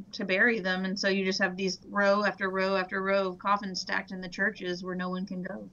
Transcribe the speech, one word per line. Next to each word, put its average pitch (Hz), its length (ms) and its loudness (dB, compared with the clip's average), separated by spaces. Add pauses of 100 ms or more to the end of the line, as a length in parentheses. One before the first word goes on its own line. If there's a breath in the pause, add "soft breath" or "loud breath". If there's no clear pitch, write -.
(140)
to 214 100 -6
bury 208 380 4
them, 185 240 0
and 185 120 -2
so 196 120 2
you 196 160 2
just 190 160 0
have 185 160 2
these 185 220 -2 (100)
row 202 340 4
after 190 260 0
row 190 280 2
after 190 260 -2
row 196 240 2
of 180 120 -4
coffins 196 420 0
stacked 190 300 -4
in 185 100 -8
the 185 80 -8
churches 190 540 -2
where 180 120 -4
no 185 140 -4
one 185 160 -4
can 185 180 -8
go. 196 300 -8